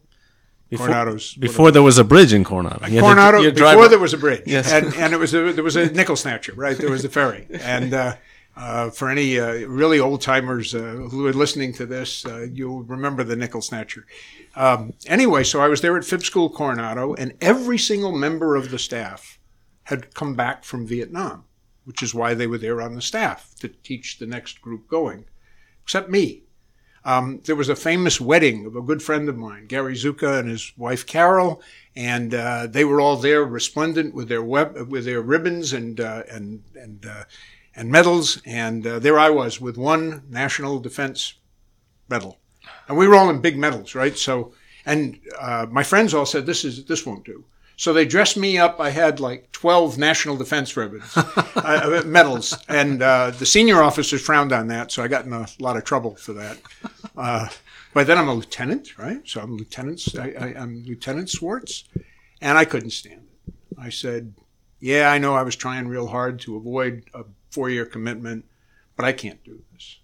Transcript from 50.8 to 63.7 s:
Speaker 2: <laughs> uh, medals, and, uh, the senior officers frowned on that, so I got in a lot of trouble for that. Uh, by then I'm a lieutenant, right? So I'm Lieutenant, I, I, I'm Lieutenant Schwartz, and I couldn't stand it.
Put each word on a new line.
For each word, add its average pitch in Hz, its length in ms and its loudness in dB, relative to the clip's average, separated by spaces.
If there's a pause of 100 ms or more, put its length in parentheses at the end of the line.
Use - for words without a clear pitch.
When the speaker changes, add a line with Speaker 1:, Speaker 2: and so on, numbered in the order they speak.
Speaker 2:
<laughs> - 40 -6
uh, 156 920 -2
medals, 147 500 2 (140)
and, 147 320 0
uh, 127 300 4
the 123 140 -8
senior 208 360 6
officers 143 400 2
frowned 147 320 2
on 113 140 -2
that, 117 240 -8
so 127 100 -6
I 117 60 -4
got 127 180 -2
in 127 80 -10
a 113 140 -8 (120)
lot 127 160 -4
of - 80 -6
trouble 117 320 -4
for - 180 -16
that. 104 260 -14 (580)
Uh, 120 300 -4 (460)
by 143 100 4
then 165 160 4
I'm 151 100 0
a 127 40 -2
lieutenant, 127 640 -8
right? 208 280 -12
So - 140 -12
I'm 113 160 -12
Lieutenant, 131 460 -12 (160)
I, 131 200 -12
I, 127 200 -10
I'm 120 260 -14
Lieutenant 135 440 -10
Schwartz, - 560 -10 (560)
and 147 160 2
I 160 80 6
couldn't 113 260 -8
stand - 360 -18 (200)
it. - 60 -18 (260)